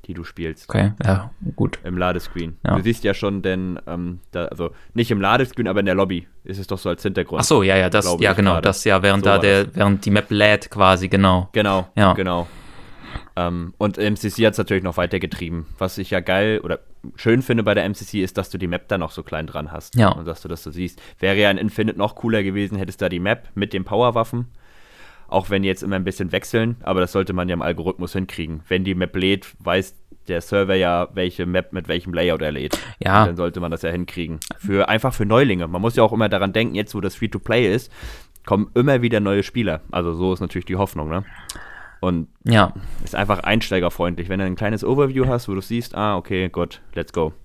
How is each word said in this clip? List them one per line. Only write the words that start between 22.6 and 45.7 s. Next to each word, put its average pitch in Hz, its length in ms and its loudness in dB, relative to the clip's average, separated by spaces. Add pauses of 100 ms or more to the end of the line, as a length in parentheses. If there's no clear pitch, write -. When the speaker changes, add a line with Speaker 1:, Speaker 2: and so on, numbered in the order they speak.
Speaker 1:
hättest 95 240 -6
da 92 80 0
die 85 100 -4
Map 101 360 -2
mit 101 180 -4
den 95 100 -4
Powerwaffen. 117 600 0 (840)
Auch 95 220 -2
wenn 98 120 2
die 95 80 2
jetzt 95 120 -2
immer 98 140 -4
ein 95 80 -2
bisschen 92 300 -4
wechseln, 113 500 0
aber 92 160 0
das 90 140 0
sollte 95 180 0
man 90 160 -2
ja 90 60 -2
im 85 80 -4
Algorithmus 85 500 -4
hinkriegen. 82 560 -6
Wenn 92 160 0
die 95 120 0
Map 90 200 -2
lädt, 95 320 0 (120)
weiß 92 360 -2 (320)
der 85 140 -2
Server 98 340 0
ja, 87 380 2
welche 92 320 -4
Map 90 260 -2
mit 87 160 -8
welchem 87 260 -4
Layout 85 280 0
er 76 100 -2
lädt. 71 260 -6 (220)
Speaker 2:
Ja. 98 220 4
Speaker 1:
Und 104 80 6
dann 87 80 -4
sollte 87 240 -2
man 85 100 -4
das 85 100 -6
ja 85 100 -2
hinkriegen. 85 500 -6 (160)
Für, 98 320 0
einfach 110 240 2
für 110 120 -2
Neulinge. 104 440 4
Man 90 120 -4
muss 117 140 0
ja 123 80 6
auch 107 80 4
immer 110 160 2
daran 98 240 0
denken, 110 240 0
jetzt 104 200 -4
wo 104 60 -2
das 95 140 -4
Free-to-Play 110 580 0
ist, - 180 -4 (540)
kommen 101 280 0
immer 127 280 4
wieder 117 200 2
neue 101 220 2
Spieler. 92 360 -2 (100)
Also 85 240 -2
so 92 200 0
ist 92 80 -4
natürlich 90 240 -6
die 90 100 -4
Hoffnung, 80 340 -4
ne? 92 140 -4 (800)
Und 87 260 0 (160)
Speaker 2:
Ja. 107 300 6 (320)
Speaker 1:
ist - 100 -8
einfach 101 280 0
einsteigerfreundlich. 87 840 0
Wenn 95 120 -2
du 98 60 0
ein 92 100 -2
kleines 104 280 -2
Overview 131 440 2
hast, 123 200 -2
wo 101 60 -4
du 95 80 -2
siehst, 117 340 -6